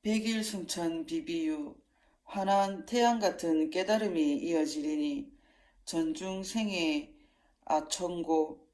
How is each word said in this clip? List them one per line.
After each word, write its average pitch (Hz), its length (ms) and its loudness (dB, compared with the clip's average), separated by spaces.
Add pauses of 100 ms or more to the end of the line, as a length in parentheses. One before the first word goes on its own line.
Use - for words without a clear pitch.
백일 220 420 0
승천 170 640 -4
비비유, 156 680 -4 (480)
환한 196 640 2
태양 240 320 4
같은 160 500 2
깨달음이 185 680 2
이어지리니, 151 960 -2 (540)
전중생의 180 1300 -2 (500)
아청고 160 1080 0